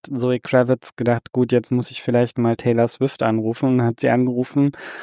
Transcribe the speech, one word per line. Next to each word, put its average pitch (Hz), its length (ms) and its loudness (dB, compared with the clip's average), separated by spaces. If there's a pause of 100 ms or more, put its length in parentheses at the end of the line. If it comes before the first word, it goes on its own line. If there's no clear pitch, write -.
Zoe 123 340 -2
Kravitz 127 560 0
gedacht, 117 380 -2
„Gut, 123 180 0
jetzt 120 200 2
muss 123 200 0
ich - 100 -14
vielleicht 120 360 0
mal 117 180 2
Taylor 117 320 2
Swift - 360 -4
anrufen“, 113 460 0
und 127 120 4
hat 117 180 0
sie 131 100 0
angerufen 127 600 0 (320)